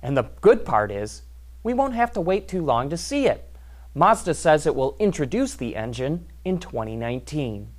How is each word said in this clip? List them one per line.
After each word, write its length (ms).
And 160
the 120
good 240
part 260
is, 300
we 140
won't 180
have 200
to 80
wait 260
too 180
long 240
to 80
see 300
it. 200
Mazda 400
says 320
it 100
will 240
introduce 540
the 220
engine 500
in 160
twenty 360
nineteen. 840